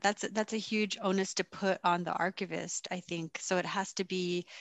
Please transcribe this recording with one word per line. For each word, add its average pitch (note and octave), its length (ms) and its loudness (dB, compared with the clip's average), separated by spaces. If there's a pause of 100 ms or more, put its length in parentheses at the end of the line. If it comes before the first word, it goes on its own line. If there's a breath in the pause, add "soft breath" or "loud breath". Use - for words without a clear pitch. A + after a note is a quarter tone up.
That's G#3 240 2
a, - 40 -2
that's G#3+ 240 -2
a A3 40 0
huge G#3+ 440 0
onus F#3+ 340 2
to F#3+ 80 0
put - 400 0
on F3 200 4
the E3+ 100 -2
archivist, F3 800 -2
I F#3 80 -4
think. E3+ 420 -6
So - 160 2
it F3 80 2
has F#3+ 280 -2
to G3 100 -2
be, F3 420 0 (160 loud breath)